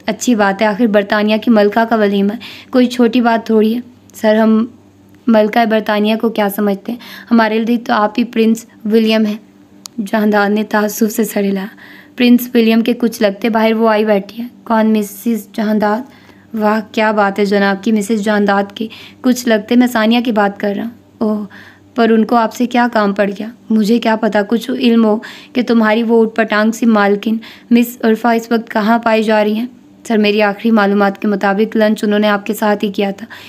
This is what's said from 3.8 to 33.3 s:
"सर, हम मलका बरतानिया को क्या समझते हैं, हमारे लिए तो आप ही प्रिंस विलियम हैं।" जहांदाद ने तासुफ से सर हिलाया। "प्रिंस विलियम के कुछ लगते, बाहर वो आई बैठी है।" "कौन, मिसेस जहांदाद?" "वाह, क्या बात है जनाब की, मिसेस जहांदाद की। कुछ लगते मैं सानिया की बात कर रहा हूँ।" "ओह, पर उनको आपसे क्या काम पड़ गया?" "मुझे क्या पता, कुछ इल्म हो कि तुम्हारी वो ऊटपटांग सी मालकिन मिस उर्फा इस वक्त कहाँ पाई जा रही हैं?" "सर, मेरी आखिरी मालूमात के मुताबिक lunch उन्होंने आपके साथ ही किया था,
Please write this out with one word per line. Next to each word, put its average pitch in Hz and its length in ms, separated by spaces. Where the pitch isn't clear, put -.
"सर, 214 200
हम 220 360
मलका 220 360
बरतानिया 214 500
को 226 140
क्या 214 200
समझते 202 420
हैं, 240 80
हमारे 226 300
लिए 233 180
तो 240 160
आप 214 240
ही 240 60
प्रिंस 226 420
विलियम 220 400
हैं।" 214 140
जहांदाद 208 520
ने 214 120
तासुफ 208 460
से 220 160
सर 202 180
हिलाया। 196 260
"प्रिंस 240 360
विलियम 226 280
के 240 120
कुछ 233 280
लगते, 202 280
बाहर 226 240
वो 226 140
आई 214 180
बैठी 214 360
है।" 240 80
"कौन, 220 220
मिसेस 214 680
जहांदाद?" 214 500
"वाह, 214 240
क्या 214 320
बात 202 280
है 208 60
जनाब 196 360
की, 226 100
मिसेस 214 300
जहांदाद 202 500
की। 220 180
कुछ 247 240
लगते 220 280
मैं 247 120
सानिया 233 340
की 240 100
बात 202 260
कर 202 180
रहा 214 100
हूँ।" 233 80
"ओह, 214 260
पर 226 160
उनको 220 240
आपसे 226 300
क्या 240 220
काम 214 260
पड़ 202 180
गया?" 214 200
"मुझे 220 280
क्या 226 160
पता, 220 260
कुछ 226 280
इल्म 240 360
हो 214 160
कि 247 80
तुम्हारी 226 400
वो 226 180
ऊटपटांग 214 520
सी 233 120
मालकिन 208 540
मिस 240 300
उर्फा 226 320
इस 226 180
वक्त 233 180
कहाँ 226 360
पाई 226 180
जा 214 180
रही 214 140
हैं?" 240 140
"सर, 220 120
मेरी 208 240
आखिरी 208 300
मालूमात 202 460
के 214 100
मुताबिक 202 480
lunch 214 280
उन्होंने 208 240
आपके 202 260
साथ 208 300
ही 214 60
किया 202 220
था, 196 160